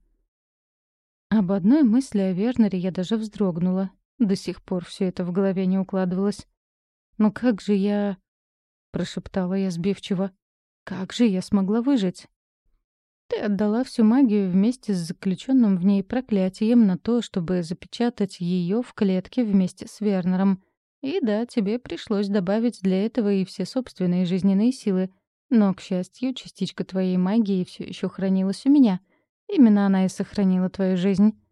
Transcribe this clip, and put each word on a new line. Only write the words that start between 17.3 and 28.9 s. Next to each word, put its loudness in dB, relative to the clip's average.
запечатать -6
её -2
в -12
клетке -2
вместе 0
с -18
Вернером. 0
И -4
да, -2
тебе -4
пришлось -4
добавить -2
для 0
этого -2
и 0
все -8
собственные -4
жизненные 2
силы. -2
Но, 4
к -12
счастью, -6
частичка -10
твоей -2
магии 0
всё -10
ещё -8
хранилась -2
у 2
меня. 6